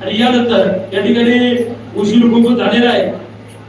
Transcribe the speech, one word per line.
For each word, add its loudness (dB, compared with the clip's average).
आणि -4
यानंतर 2
या -2
ठिकाणी 2
उशीर 2
खूप 4
झालेला 0
आहे. -2